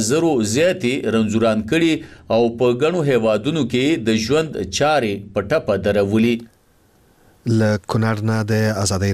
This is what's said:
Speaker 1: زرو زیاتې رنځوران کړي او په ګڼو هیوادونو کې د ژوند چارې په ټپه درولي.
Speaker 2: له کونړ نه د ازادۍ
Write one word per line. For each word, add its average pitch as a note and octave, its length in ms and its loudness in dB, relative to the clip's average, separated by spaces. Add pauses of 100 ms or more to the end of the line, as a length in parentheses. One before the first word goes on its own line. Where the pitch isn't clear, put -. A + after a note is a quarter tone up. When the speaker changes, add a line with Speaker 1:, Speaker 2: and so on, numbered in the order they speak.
Speaker 1:
زرو D#3+ 260 2 (220)
زیاتې C3+ 600 0
رنځوران A2 560 2
کړي E3 220 2 (440)
او A#2 40 4 (220)
په B2 180 4
ګڼو E3 200 0 (100)
هیوادونو A2+ 520 0
کې B2 460 0
د A2 160 2
ژوند D3 340 -2
چارې A#2 540 0 (240)
په G2 160 -2
ټپه A2 240 0 (100)
درولي. G#2 480 2 (1120)
Speaker 2:
له A2 240 2 (240)
کونړ A2 380 -2
نه A2 80 -2 (100)
د A2 160 0 (160)
ازادۍ G2 320 0